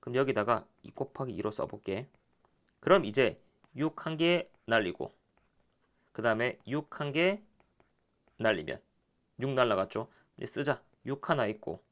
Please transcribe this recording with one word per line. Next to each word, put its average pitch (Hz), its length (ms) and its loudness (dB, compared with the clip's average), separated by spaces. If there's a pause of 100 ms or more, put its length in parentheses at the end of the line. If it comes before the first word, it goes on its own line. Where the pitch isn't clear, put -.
그럼 123 140 -6
여기다가 113 500 2 (160)
이 - 100 -18
곱하기 - 420 -8
이로 101 180 -4
써볼게. - 580 -6 (720)
그럼 175 240 6
이제 110 320 2 (400)
육 151 280 -4
한 160 120 -4
개 170 320 2 (160)
날리고 110 480 0 (960)
그 - 100 -10
다음에 117 460 0
육 147 320 -6
한 147 140 -4
개 185 280 2 (960)
날리면 87 440 0 (580)
육 131 120 -2
날라갔죠. 113 580 0 (280)
이제 - 100 -8
쓰자. 143 340 -2 (240)
육 139 240 -6
하나 135 180 2
있고 107 440 -8